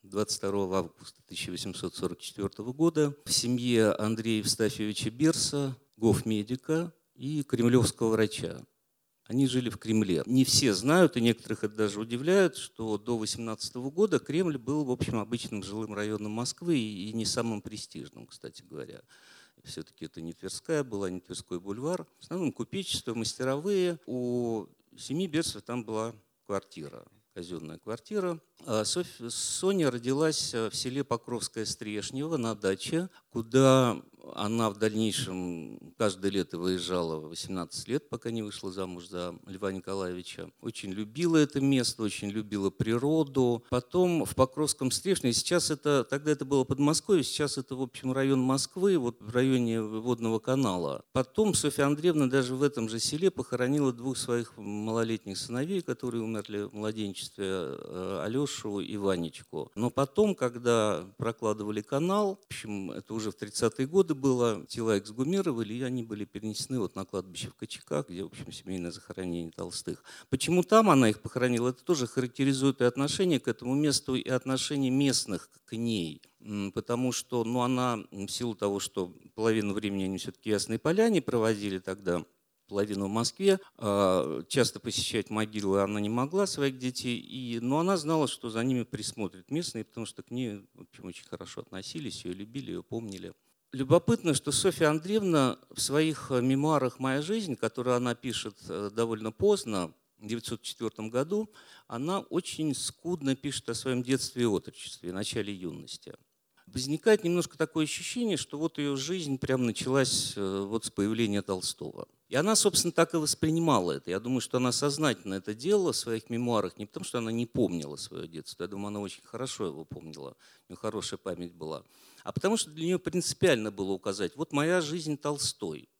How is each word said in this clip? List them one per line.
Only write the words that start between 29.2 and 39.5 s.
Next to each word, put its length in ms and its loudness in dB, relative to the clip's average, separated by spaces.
Соня 600 2
родилась, 640 0
э, 160 0
в 60 -8
селе 280 -2
Покровское 640 -4
Стрешнево 720 -4
на 180 0
даче, 540 0
куда 720 6
она 380 0
в 80 -8
дальнейшем 1200 -2
каждое 320 2
лето 260 -2
выезжала 600 0
в 120 -10
восемнадцать 580 -8
лет, 220 -4
пока 220 -8
не 100 -4
вышла 300 -8
замуж 360 -8
за 280 -8
Льва 260 -6